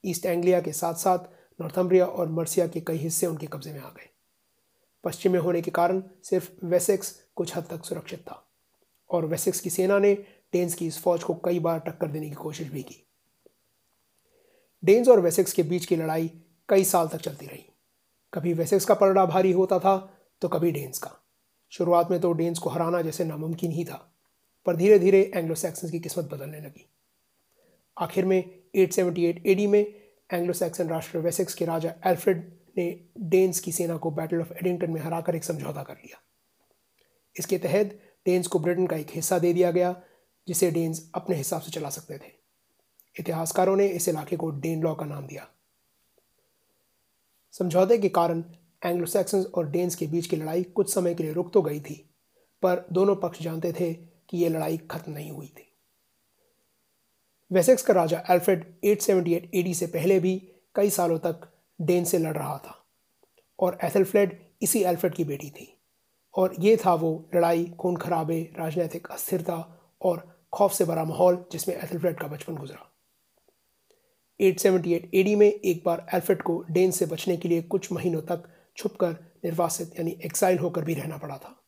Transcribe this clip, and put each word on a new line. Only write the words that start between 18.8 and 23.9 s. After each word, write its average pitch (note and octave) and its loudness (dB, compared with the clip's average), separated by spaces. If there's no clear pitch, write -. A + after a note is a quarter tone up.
का G#3+ 4
पलड़ा F#3+ 6
भारी F#3 4
होता F#3 4
था, F#3+ 2
तो F#3 -2
कभी E3+ 0
डेन्स C#3 -6
का। - -12
शुरुआत F3 2
में F3 0
तो E3+ 2
डेन्स E3 -2
को - -4
हराना E3+ -2
जैसे D#3+ -4
नामुमकिन D#3+ -4
ही E3 -4
था, - -18